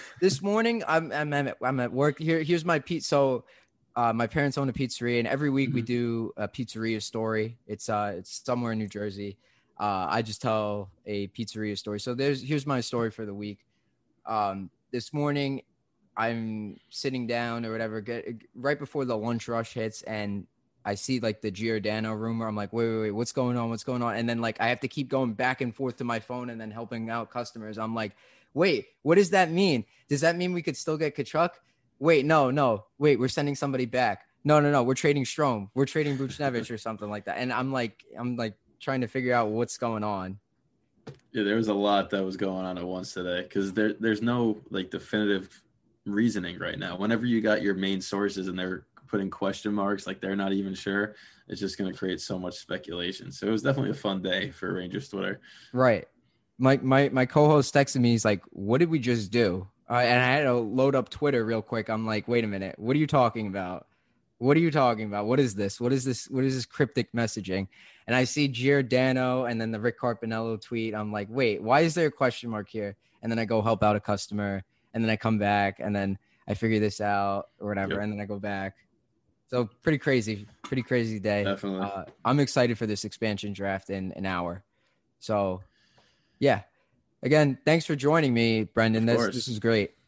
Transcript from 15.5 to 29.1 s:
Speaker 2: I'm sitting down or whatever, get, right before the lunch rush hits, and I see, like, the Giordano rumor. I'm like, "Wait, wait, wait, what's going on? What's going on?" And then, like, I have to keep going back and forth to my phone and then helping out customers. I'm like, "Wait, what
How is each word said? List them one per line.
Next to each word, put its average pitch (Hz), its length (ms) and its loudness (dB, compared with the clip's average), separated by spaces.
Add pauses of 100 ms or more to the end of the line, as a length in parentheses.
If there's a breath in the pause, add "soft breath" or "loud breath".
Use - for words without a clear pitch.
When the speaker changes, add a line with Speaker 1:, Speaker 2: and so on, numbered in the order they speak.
Speaker 2:
I'm 110 600 -4 (120)
sitting 131 360 -6
down 117 400 -2
or 110 60 -6
whatever, 110 300 -4
get, 117 400 -8 (120)
right 139 240 -2
before 143 280 -6
the 120 120 0
lunch 113 300 -4
rush 117 260 -4
hits, 110 280 -6
and 101 440 -6 (380)
I 101 120 -2
see, 127 260 -2
like, 110 200 -2
the 107 80 -4
Giordano 110 640 -2
rumor. 113 340 -4
I'm 107 80 -4
like, 104 160 -4
"Wait, 117 180 0
wait, 110 120 0
wait, 107 100 -2
what's 113 200 -4
going 123 260 0
on? 117 120 -2
What's 113 140 -6
going 123 200 -4
on?" 110 140 -2
And 117 120 0
then, 117 100 0
like, 113 220 -2
I 113 60 4
have 120 140 2
to 135 60 -2
keep 131 220 -6
going 131 240 0
back 127 280 0
and 120 120 -2
forth 127 240 -6
to 131 60 -6
my 117 160 -2
phone 123 320 -8
and 113 100 -12
then 110 80 -10
helping 113 400 -8
out 113 220 -6
customers. 110 460 -10
I'm 113 180 -4
like, 110 200 -4 (380 soft breath)
"Wait, 151 340 2 (140)
what 160 140 4